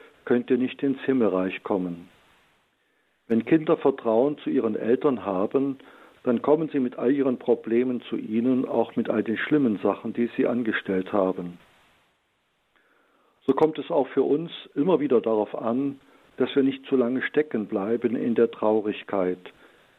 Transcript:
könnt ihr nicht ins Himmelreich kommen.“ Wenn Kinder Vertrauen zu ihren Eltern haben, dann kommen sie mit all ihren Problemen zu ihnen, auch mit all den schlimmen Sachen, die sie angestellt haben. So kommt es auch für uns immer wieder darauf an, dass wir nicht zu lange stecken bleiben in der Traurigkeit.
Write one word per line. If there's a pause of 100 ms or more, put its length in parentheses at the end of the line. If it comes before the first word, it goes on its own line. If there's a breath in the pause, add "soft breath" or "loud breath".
(240 loud breath)
könnt
ihr
nicht
ins
Himmelreich
kommen.“ (1200)
Wenn
Kinder
Vertrauen
zu
ihren
Eltern
haben, (440 loud breath)
dann
kommen
sie
mit
all
ihren
Problemen
zu
ihnen,
auch
mit
all
den
schlimmen
Sachen,
die
sie
angestellt
haben. (1900)
So
kommt
es
auch
für
uns (240)
immer
wieder
darauf
an, (380 soft breath)
dass
wir
nicht
zu
lange
stecken
bleiben
in
der
Traurigkeit. (600 soft breath)